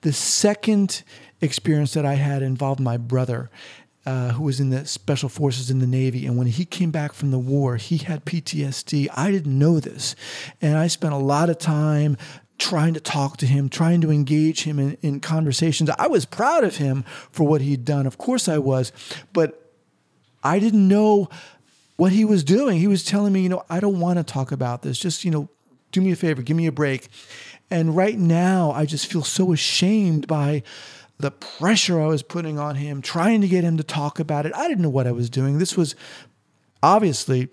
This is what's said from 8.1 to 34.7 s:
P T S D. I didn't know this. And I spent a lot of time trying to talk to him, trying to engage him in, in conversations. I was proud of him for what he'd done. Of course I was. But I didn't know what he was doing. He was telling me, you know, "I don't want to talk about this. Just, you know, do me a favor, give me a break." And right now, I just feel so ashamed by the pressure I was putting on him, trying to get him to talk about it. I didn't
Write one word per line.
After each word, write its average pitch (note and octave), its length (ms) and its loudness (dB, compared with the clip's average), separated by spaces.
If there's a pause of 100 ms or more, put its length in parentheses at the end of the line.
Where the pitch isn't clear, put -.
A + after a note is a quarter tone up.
P E3+ 160 -4
T D3 240 -6
S C3+ 180 -6
D. D3 280 -2
I E3 200 -2
didn't D3 260 0
know D#3 220 6
this. - 380 -6 (440)
And D3+ 160 2
I E3 120 2
spent D#3+ 260 -2
a C#3 40 -2
lot C#3+ 300 2
of E3 100 0
time D3+ 580 2 (420)
trying E3 360 0
to D#3 60 -6
talk C#3 360 -4
to C#3+ 100 -2
him, C#3 220 2
trying E3+ 320 2
to D#3+ 100 2
engage D3+ 540 2
him D3 160 -2
in, C#3 200 -2
in C#3+ 200 -4
conversations. D#3+ 760 0
I - 120 0
was G#3 160 2
proud C#4+ 400 0
of F#3 140 -2
him C3+ 260 -2 (260)
for D#3 160 0
what D3+ 140 4
he'd C3+ 240 -2
done. C#3 200 0
Of C3 140 -4
course B3 300 -2
I D#3 100 0
was. C3 320 0 (420)
But - 380 0 (720)
I D#3+ 160 2
didn't G3+ 300 4
know G#3 400 4 (680)
what F#3 160 4
he G#3+ 120 4
was G3+ 200 4
doing. G3 340 2
He F3 80 2
was C4 180 2
telling G3+ 280 0
me, F#3+ 100 2
you F3+ 60 0
know, F3+ 200 -4
"I E3+ 120 -2
don't G3+ 180 0
want F3 200 0
to E3+ 40 0
talk C3+ 300 -4
about B2+ 300 -4
this. C3 160 -6
Just, - 260 -6
you F3 80 0
know, D3+ 180 -4 (400)
do F#3 100 0
me F#3 120 2
a E3 40 0
favor, D#3 240 -2
give D3+ 160 -2
me E3 100 0
a D#3 60 0
break." C3+ 360 -4 (600)
And E3 260 0
right G#3 200 0
now, F3 540 2
I D3 160 -2
just D3 260 -6
feel D#3 120 -2
so F#3 280 0
ashamed F3+ 760 0
by D3 340 0 (580)
the C#3 120 -4
pressure F3+ 680 0
I D3+ 60 2
was D#3 160 0
putting D#3 380 -6
on D3 160 -6
him, C#3+ 260 -6
trying G#3 380 2
to G3 80 2
get F3 160 4
him E3 140 2
to D#3 40 -2
talk D3 380 -4
about D3+ 260 -2
it. E3+ 80 -6
I D4+ 140 -2
didn't A3+ 140 0